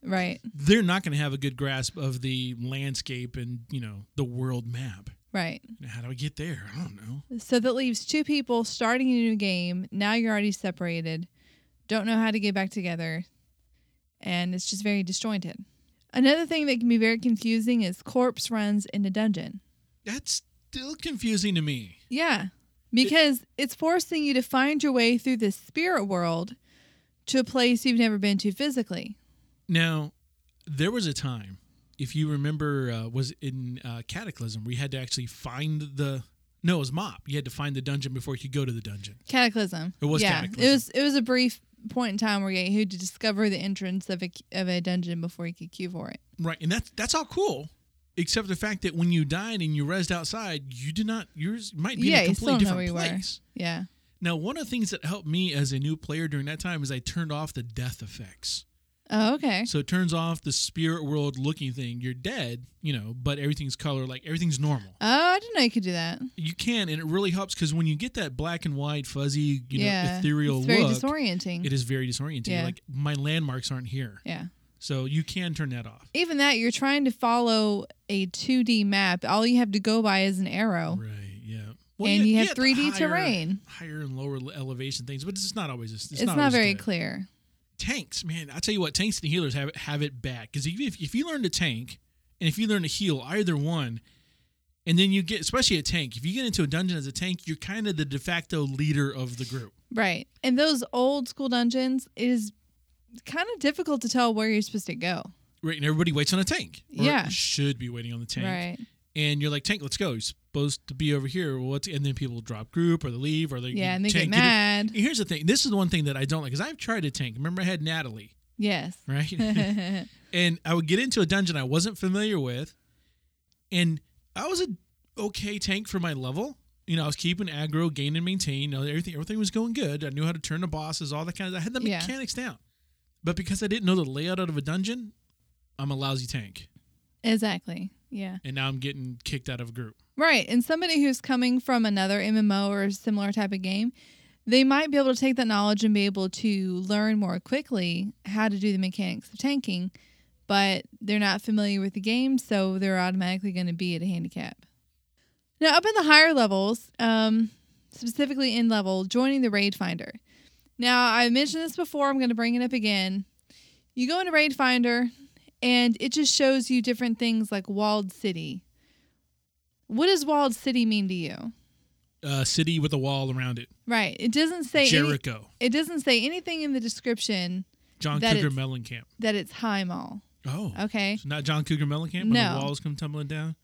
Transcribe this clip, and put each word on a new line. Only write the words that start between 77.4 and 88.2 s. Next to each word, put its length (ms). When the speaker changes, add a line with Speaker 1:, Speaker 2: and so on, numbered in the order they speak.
Speaker 1:
a 200
two 360
D 220
map. 400
All 200
you 120
have 160
to 80
go 200
by 200
is 180
an 80
arrow. 500
Speaker 2:
Right, 120
yeah. 300
Well, 120
Speaker 1:
And 160
Speaker 2:
you 60
Speaker 1:
you 60
Speaker 2:
had, 100
Speaker 1:
have 0
Speaker 2:
you 0
had 40
the 40
Speaker 1:
three 200
D 160
Speaker 2:
higher, 60
Speaker 1:
terrain. 560
Speaker 2:
higher 340
and 160
lower 240
le-, 140
elevation 520
things, 200
but 80
it's 100
just 140
not 120
always, 220
it's 220
Speaker 1:
It's 80
Speaker 2:
not 160
Speaker 1:
not 60
Speaker 2:
always 100
Speaker 1:
very 220
Speaker 2:
good. 80
Speaker 1:
clear. 440
Speaker 2:
Tanks, 460